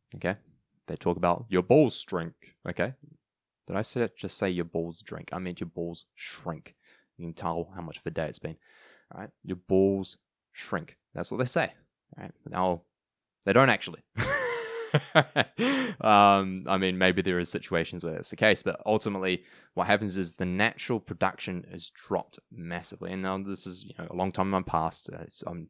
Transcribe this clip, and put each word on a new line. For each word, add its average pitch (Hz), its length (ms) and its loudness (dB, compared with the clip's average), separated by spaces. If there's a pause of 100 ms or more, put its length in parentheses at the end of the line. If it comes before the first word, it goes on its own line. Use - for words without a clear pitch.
(160)
okay? 95 200 -4 (500)
They 82 100 -10
talk 87 200 0
about 87 320 0
your 92 140 2
balls 123 460 4
shrink, 85 260 -4 (340)
okay? 90 240 -2 (720)
Did 95 100 -6
I 104 60 -2
say, 117 340 -2
just - 200 -8
say 98 140 0
your 87 140 -2
balls 85 360 -6
drink? - 320 -14
I 92 60 -6
meant 92 220 -8
your 87 80 -6
balls 85 460 -8
shrink. - 600 -12 (420)
You 85 100 -10
can 85 80 -10
tell 85 400 -6
how 92 60 -10
much 80 180 -12
of - 80 -10
a 85 40 -4
day 80 160 -2
it's - 120 -10
been, 80 180 -10 (580)
all 95 80 -14
right? 107 80 -16 (140)
Your 92 120 -6
balls 95 600 2 (340)
shrink. - 460 -8 (160)
That's - 160 -6
what 104 80 -4
they 123 80 2
say, - 260 0 (440)
all - 80 -16
right? - 80 -14 (160)
Now, 90 340 2 (640)
they 98 60 6
don't 127 180 8
actually. 95 320 -2 (140)
<laughs> 523 160 -2 (1700)
Um, 98 640 8
I 95 120 2
mean, 92 200 0
maybe 92 240 4
there 90 160 0
is 87 100 -2
situations 85 540 -2
where 82 120 -6
that's 82 160 -8
the - 60 -12
case, 104 260 4
but - 220 -2
ultimately 98 600 0 (300)
what 87 120 0
happens 101 320 2
is 87 160 -4
the 92 120 -4
natural 107 520 0
production 92 720 -4
is 92 200 -14
dropped - 500 -6 (100)
massively. 90 600 -10
And 95 100 -6
now 95 160 -4
this 98 280 -8
is, 90 180 -10
you - 140 -18
know, 82 120 -10
a 87 60 -10
long 92 160 -2
time 95 140 0
in 98 40 -2
my 95 120 0
past. 80 500 -4
Uh, 85 100 -12
it's, - 240 -18
I'm 85 240 -12